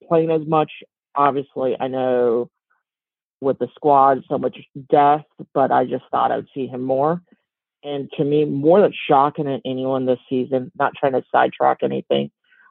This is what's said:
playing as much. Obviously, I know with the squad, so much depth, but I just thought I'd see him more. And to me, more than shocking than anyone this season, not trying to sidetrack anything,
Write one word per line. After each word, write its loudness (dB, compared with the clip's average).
playing 0
as -2
much. 0
Obviously, -2
I -4
know 0
with -2
the -2
squad, 4
so -4
much -6
depth, 4
but 2
I 2
just -6
thought 0
I'd -6
see -6
him -10
more. -2
And -8
to -2
me, 2
more 2
than 2
shocking 2
than -4
anyone -4
this 0
season, -4
not -2
trying 0
to -2
sidetrack 0
anything, -4